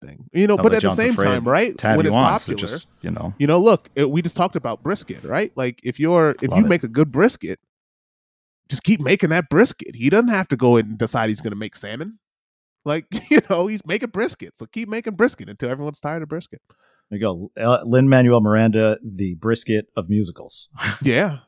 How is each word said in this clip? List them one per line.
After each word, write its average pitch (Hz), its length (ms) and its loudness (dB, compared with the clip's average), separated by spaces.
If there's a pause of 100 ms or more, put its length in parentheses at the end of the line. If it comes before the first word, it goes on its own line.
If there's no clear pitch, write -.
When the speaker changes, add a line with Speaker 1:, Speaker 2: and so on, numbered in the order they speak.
Speaker 1:
thing, - 320 -20
you 190 140 2
know, 208 80 4
Speaker 2:
Sounds - 80 0
Speaker 1:
but 220 80 6
Speaker 2:
like - 60 2
Speaker 1:
at - 60 0
the 202 40 4
Speaker 2:
John's 185 80 0
Speaker 1:
same 233 160 0
Speaker 2:
afraid 214 140 0
Speaker 1:
time, 120 200 0
right, 175 320 0
Speaker 2:
to - 100 -2
have 110 100 4
Speaker 1:
when 160 80 2
Speaker 2:
you - 40 0
Speaker 1:
it's 104 60 2
Speaker 2:
on, 160 240 2
so - 140 -8
Speaker 1:
popular, 104 140 -8
Speaker 2:
just, 131 200 -8 (140)
you 87 100 -8
know. 87 260 -8
Speaker 1:
you 143 100 0
know, 165 120 4
look, 202 360 2
it, 139 140 0
we 156 120 -2
just 170 160 -6
talked 175 180 -2
about 123 260 -8
brisket, 185 440 -8
right? 139 320 -4
Like, 127 260 -4
if 123 160 -6
you're, 160 420 2
if 127 100 -2
Speaker 2:
Love 92 80 2
Speaker 1:
you 220 60 6
Speaker 2:
it. 214 40 0
Speaker 1:
make 175 140 2
a 131 40 -4
good 135 240 2
brisket, 131 480 0 (1080)
just - 140 -8
keep 190 180 2
making 156 300 2
that 165 180 -2
brisket. - 460 0
He 120 140 0
doesn't 233 200 4
have 190 200 -2
to 131 80 -2
go 120 200 6
and 110 200 0
decide 113 320 -2
he's 107 120 -4
gonna 104 140 -8
make 104 200 -12
salmon. 147 440 -14 (640)
Like, 156 260 -4
<laughs> - 180 -8
you 285 200 6
know, 180 180 0
he's 214 180 -8
making 214 240 -6
brisket, 214 480 -8
so 117 80 -16
keep 220 240 -10
making 220 260 -8
brisket - 340 0
until 110 200 -8
everyone's 147 300 -8
tired 160 240 -8
of 147 60 -14
brisket. - 320 -12 (480)
Speaker 2:
There 101 100 -8
you 110 60 -2
go. 92 260 -6 (100)
Uh, 120 240 2
Lin-Manuel 127 560 6
Miranda, 107 640 2
the 95 320 -6
brisket 107 600 -4
of 90 140 -6
musicals. - 600 -4 (160)
<laughs> 104 180 -6
Speaker 1:
Yeah. 143 440 0